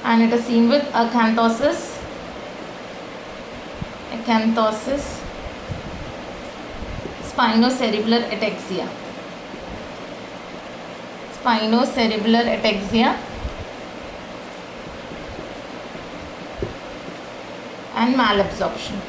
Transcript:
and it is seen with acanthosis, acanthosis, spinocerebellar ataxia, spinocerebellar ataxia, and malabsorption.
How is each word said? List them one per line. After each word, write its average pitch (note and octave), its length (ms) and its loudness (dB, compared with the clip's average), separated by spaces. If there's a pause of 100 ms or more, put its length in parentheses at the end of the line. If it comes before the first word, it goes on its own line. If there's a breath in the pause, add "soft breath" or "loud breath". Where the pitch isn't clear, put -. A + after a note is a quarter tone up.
and A3+ 200 6
it A3+ 100 6
is A#3 120 4
seen A#3 240 6
with - 220 6
acanthosis, A3+ 1040 4 (2250)
acanthosis, A3+ 1080 2 (2000)
spinocerebellar A3+ 1040 4
ataxia, F#3+ 580 -2 (2500)
spinocerebellar A3+ 1120 4 (120)
ataxia, A3 600 4 (4000)
and B3 200 4
malabsorption. G3+ 920 2